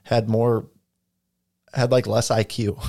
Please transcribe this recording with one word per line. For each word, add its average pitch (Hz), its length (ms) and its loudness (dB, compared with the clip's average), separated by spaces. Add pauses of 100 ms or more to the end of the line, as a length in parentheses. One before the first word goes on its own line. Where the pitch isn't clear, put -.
had 113 260 0
more, 113 380 0 (1040)
had, 123 180 0
like, 127 160 2
less 110 240 -2
I 110 140 2
Q, - 340 -4 (100)